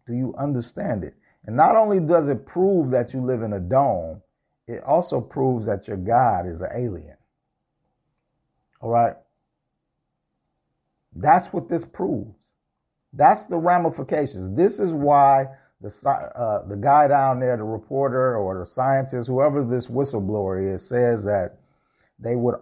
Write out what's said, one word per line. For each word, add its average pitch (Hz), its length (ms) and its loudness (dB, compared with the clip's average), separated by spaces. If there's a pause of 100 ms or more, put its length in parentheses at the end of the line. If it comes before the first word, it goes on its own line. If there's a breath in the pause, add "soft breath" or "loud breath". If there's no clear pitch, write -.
Do 120 80 -8
you 127 220 -4
understand 131 680 -4
it? - 100 -14 (320)
And 110 100 -6
not 180 200 6
only 208 240 4
does 156 280 2
it 131 180 -4
prove 175 440 2
that 120 240 -2
you 131 60 -4
live 123 220 -2
in 107 100 -4
a 98 80 -4
dome, 92 600 0 (440)
it 120 160 -12
also 151 380 0
proves 123 460 -2
that 98 200 -4
your 104 120 -6
God 101 500 2
is 82 140 -10
an 90 120 -8
alien. 92 420 -8 (1600)
All - 100 -8
right? 117 240 4 (2000)
That's 151 380 2
what 165 160 -6
this 170 160 -4
proves. 110 640 -8 (640)
That's 185 340 4
the 175 100 -6
ramifications. 151 1000 -2
This 196 240 2
is 180 120 0
why 139 540 4 (340 loud breath)
the 104 100 -12
sci-, - 180 -6
uh, 113 580 -4
the 101 100 -8
guy 139 320 4
down 135 320 2
there, 127 160 0
the 107 80 -6
reporter 127 720 -2
or 95 220 -2
the 87 80 -8
scientist, 131 600 -2
whoever 139 340 2
this 123 240 -4
whistleblower 101 880 -4
is, 90 120 -12
says 120 380 0
that 98 340 -2 (600)
they 117 180 -4
would 120 260 0